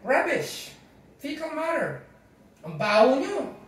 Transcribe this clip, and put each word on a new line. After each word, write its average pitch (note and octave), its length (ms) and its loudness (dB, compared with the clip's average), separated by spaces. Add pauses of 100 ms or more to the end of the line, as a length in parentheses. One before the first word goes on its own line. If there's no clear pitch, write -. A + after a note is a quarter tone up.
rubbish. - 680 -2 (480)
Fecal D#4 320 -8
matter. D4+ 480 -2 (640)
Ang D#3+ 160 -8
baho A3 400 6
nyo. - 320 -6 (140)